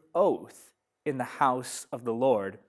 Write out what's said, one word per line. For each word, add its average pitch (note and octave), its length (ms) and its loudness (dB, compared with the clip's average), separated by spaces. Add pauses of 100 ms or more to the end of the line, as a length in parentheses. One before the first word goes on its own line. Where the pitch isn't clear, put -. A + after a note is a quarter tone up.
(140)
oath C3+ 580 0 (320)
in C#3 140 -4
the B2+ 60 -2
house B2+ 640 -2
of A#2+ 180 -12
the A#2 100 -2
Lord A2+ 540 0